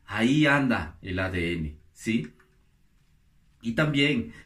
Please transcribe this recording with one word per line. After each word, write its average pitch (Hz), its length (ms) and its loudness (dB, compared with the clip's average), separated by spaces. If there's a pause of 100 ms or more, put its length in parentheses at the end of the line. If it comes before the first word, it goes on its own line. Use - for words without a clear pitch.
Ahí 127 420 2
anda 120 560 0
el 92 160 -6
A 92 120 -2
D 87 220 -2
N, 78 260 -6 (140)
¿sí? 117 400 -4 (1300)
Y 113 100 -4
también 143 600 0 (140)